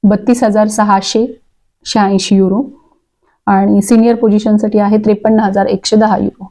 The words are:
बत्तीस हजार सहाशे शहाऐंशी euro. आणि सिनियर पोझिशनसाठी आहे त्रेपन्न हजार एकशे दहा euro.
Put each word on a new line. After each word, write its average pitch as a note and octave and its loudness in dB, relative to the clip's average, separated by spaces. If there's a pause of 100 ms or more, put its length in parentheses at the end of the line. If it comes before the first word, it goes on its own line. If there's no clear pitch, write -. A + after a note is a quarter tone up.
बत्तीस B3 0
हजार G#3+ 0
सहाशे G#3+ -2 (440)
शहाऐंशी G3 0
euro. G3 0 (840)
आणि G3 2
सिनियर A3+ 2
पोझिशनसाठी G#3+ 0
आहे G#3 0
त्रेपन्न G#3+ 0
हजार G3 -2
एकशे G3+ -2
दहा G#3+ 0
euro. - -6